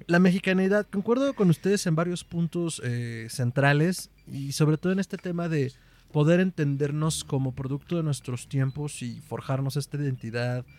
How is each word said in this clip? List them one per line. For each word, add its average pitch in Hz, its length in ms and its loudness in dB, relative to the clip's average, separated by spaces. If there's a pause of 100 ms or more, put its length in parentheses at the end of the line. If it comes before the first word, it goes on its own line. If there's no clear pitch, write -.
la 175 120 4
mexicanidad, 190 720 2
concuerdo 240 440 0
con 185 160 4
ustedes 185 380 2
en 160 80 2
varios 175 280 -2
puntos, 170 640 -4
eh, 117 440 -6
centrales 143 800 2 (220)
y 139 220 -6
sobre 156 240 4
todo 180 160 0
en 190 60 0
este 190 180 -6
tema 170 320 -4
de 139 240 0 (400)
poder 156 260 6
entendernos 151 840 0
como 135 320 -2
producto 139 420 -4
de 165 60 0
nuestros 135 440 -4
tiempos 139 540 -2
y 117 200 -8
forjarnos 131 560 -4
esta 143 200 -6
identidad 123 680 -4 (140)